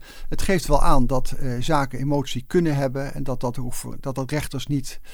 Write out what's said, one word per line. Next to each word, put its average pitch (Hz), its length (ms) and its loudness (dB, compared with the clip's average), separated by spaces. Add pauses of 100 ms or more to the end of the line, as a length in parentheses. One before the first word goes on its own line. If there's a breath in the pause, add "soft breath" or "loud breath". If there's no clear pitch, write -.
(300 loud breath)
het - 120 2
geeft 190 260 2
wel 143 140 6
aan 139 260 8
dat, 127 240 2
eh, 139 280 0
zaken 139 400 0
emotie 135 480 -2
kunnen 165 280 2
hebben 135 380 -4
en 143 100 -4
dat, 131 160 -2
dat, 120 200 -4
ook 123 140 -4
voor, 120 260 -8
dat, 135 160 -6
dat 131 160 -6
rechters 143 360 -6
niet 139 320 -4 (140 loud breath)